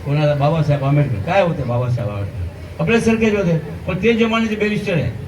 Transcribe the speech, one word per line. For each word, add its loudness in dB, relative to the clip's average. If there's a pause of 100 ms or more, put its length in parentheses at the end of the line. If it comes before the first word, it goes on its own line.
कोणाला? 2
बाबासाहेब 2
आंबेडकर. 2
काय 4
होते 0
बाबासाहेब -2
आंबेडकर? -8
आपल्यासारखेच 2
होते, 2 (300)
पण -4
ते 4
जमान्याचे 0
बॅरिस्टर -2
आहे. -2